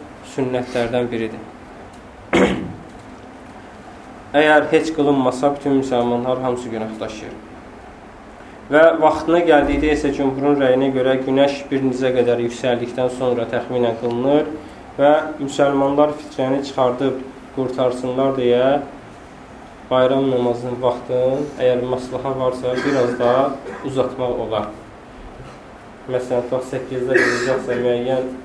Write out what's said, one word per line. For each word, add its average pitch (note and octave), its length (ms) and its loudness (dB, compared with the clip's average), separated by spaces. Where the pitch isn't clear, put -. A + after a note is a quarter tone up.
sünnətlərdən B2 840 -2
biridir. A2+ 300 -4
<clears throat> - 140 4
Əgər D3+ 300 6
heç D#3 240 2
qılınmasa, C#3 600 2
bütün C#3 240 2
müsəlmanlar B2 600 0
hamısı B2 260 -2
günah A2 260 -6
daşıyır. G#2+ 440 -10
Və D3 140 6
vaxtına D#3 440 4
gəldikdə C#3+ 480 4
isə C#3+ 240 0
cümhurun C#3 480 2
rəyinə C3 320 4
görə C3 240 2
günəş C#3 480 2
bir C3+ 160 0
nizə B2+ 320 2
qədər A#2+ 240 4
yüksəldikdən A#2+ 720 -2
sonra B2 400 0
təxminən A#2+ 480 0
qılınır C3 540 0
və C#3+ 180 4
müsəlmanlar C#3 800 2
fitrəni C3+ 480 -2
çıxardıb B2+ 560 0
qurtarsınlar B2+ 800 0
deyə B2 300 4
bayram C3 420 4
namazının B2 480 0
vaxtını, B2+ 640 0
əgər B2 280 2
maslaha B2+ 540 -4
varsa, B2+ 420 -2
biraz B2+ 400 0
daha B2+ 320 4
uzatmaq B2 640 -2
olar. G#2+ 240 -2
Məsələn, B2+ 360 -2
tutaq, B2+ 200 -2
səkkizdə B2+ 500 -2
qılacaqsa, A#2+ 640 0
müəyyən B2 520 0